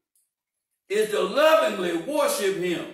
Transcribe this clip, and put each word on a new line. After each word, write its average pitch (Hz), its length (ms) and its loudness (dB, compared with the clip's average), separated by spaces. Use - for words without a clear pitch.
is 214 220 0
to 202 100 -2
lovingly 208 760 2
worship 208 600 -2
him. 175 360 -4